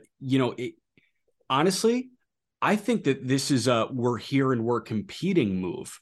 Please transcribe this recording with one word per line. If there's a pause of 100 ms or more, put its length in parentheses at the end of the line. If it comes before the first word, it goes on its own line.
(220)
you
know,
it, (760)
honestly, (520)
I
think
that
this
is
a
we're
here
and
we're
competing
move